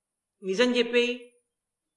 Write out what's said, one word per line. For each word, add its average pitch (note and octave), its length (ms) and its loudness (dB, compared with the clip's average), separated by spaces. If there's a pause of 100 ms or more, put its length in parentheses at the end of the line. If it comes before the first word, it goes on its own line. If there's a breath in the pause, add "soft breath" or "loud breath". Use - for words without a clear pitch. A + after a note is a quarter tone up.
(420)
నిజం A3+ 340 0
చెప్పేయి. A#3+ 560 -2 (640)